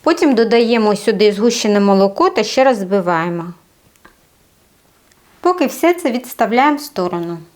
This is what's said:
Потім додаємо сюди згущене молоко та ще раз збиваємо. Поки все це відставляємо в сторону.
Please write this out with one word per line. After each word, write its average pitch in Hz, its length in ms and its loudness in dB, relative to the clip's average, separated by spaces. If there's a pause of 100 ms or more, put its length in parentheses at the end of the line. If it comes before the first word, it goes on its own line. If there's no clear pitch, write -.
Потім 320 320 2
додаємо 226 600 2
сюди 208 360 2
згущене 208 480 0
молоко 196 500 2
та 214 140 -2
ще 262 200 0
раз 254 140 2
збиваємо. 175 640 -2 (2000)
Поки 359 260 -2
все 349 280 0
це 330 160 -4
відставляємо 247 680 0
в 285 40 -10
сторону. 170 580 -6 (180)